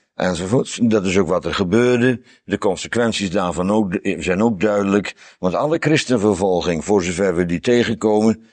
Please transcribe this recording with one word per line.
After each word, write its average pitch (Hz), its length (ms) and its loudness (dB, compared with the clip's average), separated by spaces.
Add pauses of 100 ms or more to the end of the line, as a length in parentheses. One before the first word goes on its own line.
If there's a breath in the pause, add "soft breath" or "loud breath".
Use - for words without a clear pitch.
(140)
enzovoorts. 92 720 -4
Dat 110 220 2
is 92 120 0
ook 95 100 2
wat 87 180 -2
er 80 80 -4
gebeurde. 120 680 2 (220 soft breath)
De 98 140 -4
consequenties 101 760 -2
daarvan 90 400 -2
ook, 104 300 0
zijn 90 400 -2
ook 117 180 0
duidelijk. 101 760 0
Want 90 160 -2
alle 147 260 0
christenvervolging, 95 1040 0
voor 98 180 2
zover 90 320 0
we 90 100 0
die 85 140 -2
tegenkomen, 110 920 2